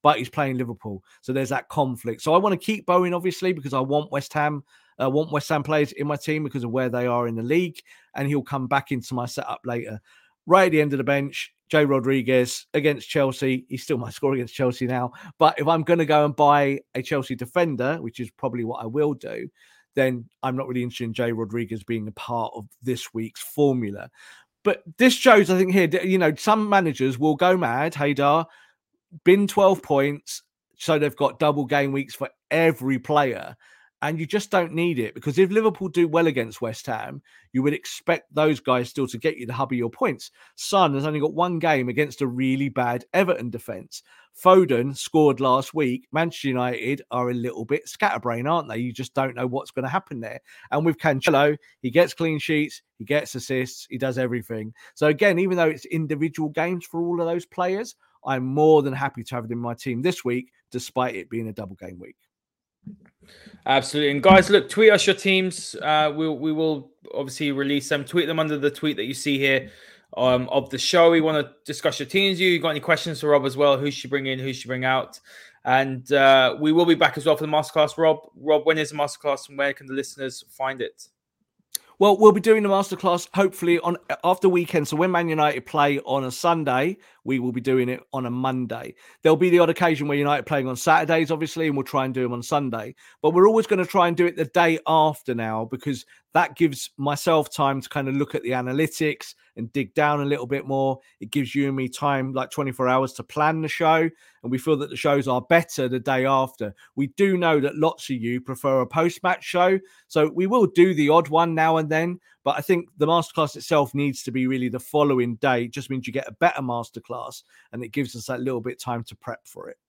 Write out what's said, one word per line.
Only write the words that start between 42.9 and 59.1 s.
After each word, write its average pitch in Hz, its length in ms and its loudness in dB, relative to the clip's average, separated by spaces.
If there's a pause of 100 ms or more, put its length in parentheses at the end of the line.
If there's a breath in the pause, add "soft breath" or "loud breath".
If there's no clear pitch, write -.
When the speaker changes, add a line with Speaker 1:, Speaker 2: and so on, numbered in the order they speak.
Speaker 1:
Everton 175 380 0
defence. - 540 -14 (360 soft breath)
Foden 139 560 4
scored 143 440 2
last 131 340 0
week. 127 380 -2
Manchester 160 340 -2
United 123 640 -4
are 123 200 -2
a 123 40 -4
little 120 300 -6
bit 143 240 -4
scatterbrained, 120 580 -4
aren't 156 220 -2
they? 110 100 -8
You 123 140 -6
just - 220 -12
don't 135 200 -2
know 127 140 -6
what's 131 240 -8
gonna 131 160 -6
happen 143 320 -6
there. 113 180 -12 (320 loud breath)
And 151 160 0
with 160 120 2
Cancelo, 147 580 4 (240 soft breath)
he 127 100 -4
gets 170 240 4
clean 160 240 -2
sheets, 151 440 -2 (160)
he 117 60 -14
gets 143 300 -2
assists, 127 560 -6
he 127 80 -10
does 127 180 -2
everything. 117 560 -6 (220 soft breath)
So 151 140 2
again, 175 320 2
even 185 160 0
though 170 120 2
it's 151 180 -6
individual 156 640 -4
games 170 360 -4
for 170 160 -6
all 170 180 -2
of 165 60 -2
those 170 200 -4
players, 190 500 -4 (280)
I'm 131 220 -4
more 151 360 6
than 135 100 -2
happy 131 320 -6